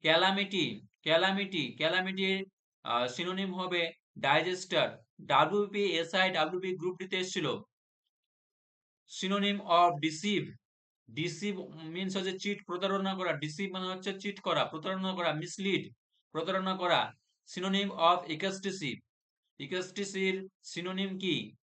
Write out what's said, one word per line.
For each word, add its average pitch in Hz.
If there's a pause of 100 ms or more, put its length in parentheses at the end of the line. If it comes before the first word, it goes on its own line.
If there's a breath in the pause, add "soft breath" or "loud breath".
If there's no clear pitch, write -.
ক্যালামিটি, 180 (220)
ক্যালামিটি, 180
ক্যালামিটির, 190 (360)
আহ, 120
সিনোনিম 185
হবে 175 (260)
ডাইজেস্টার। 156 (160)
ডাব্লিউপি, 196
এসআই, 175
ডাব্লিউপি 185
গ্রুপ 180
ডিতে 185
এসেছিল। 165 (1500)
Synonym 202
of 175 (140)
deceive, 165 (640)
deceive 170 (360)
means 190
হচ্ছে 190
চিট, 202
প্রতারণা 190
করা, 185
deceive 156
মানে 185
হচ্ছে 190
চিট 196
করা, 151
প্রতারণা 185
করা, 170
মিসলিড, 180 (400)
প্রতারণা 185
করা। 151 (340)
Synonym 196
of 175 (180)
ecstasy, 190 (640)
ইকস্টেসির 190 (140)
সিনোনিম 185
কি? 147 (140)